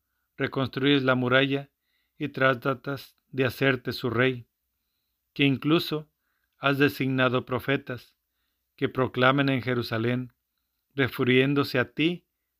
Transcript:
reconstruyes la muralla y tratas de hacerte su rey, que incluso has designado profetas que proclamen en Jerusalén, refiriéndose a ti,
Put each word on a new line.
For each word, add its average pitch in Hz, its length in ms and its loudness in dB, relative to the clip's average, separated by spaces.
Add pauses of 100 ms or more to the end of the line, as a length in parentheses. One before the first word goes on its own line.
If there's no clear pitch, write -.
(360)
reconstruyes 135 680 0
la 131 100 4
muralla 135 560 0 (480)
y 147 120 -6
tratas 131 840 -2 (120)
de 135 180 -2
hacerte 127 460 0
su 123 180 -4
rey, 123 360 0 (840)
que 143 120 0
incluso 151 680 0 (480)
has 139 200 0
designado 131 680 0
profetas 127 680 -6 (600)
que 135 120 -2
proclamen 135 600 2
en 131 140 -2
Jerusalén, 120 720 -4 (600)
refiriéndose 135 840 2
a - 140 0
ti, 165 340 -2 (340)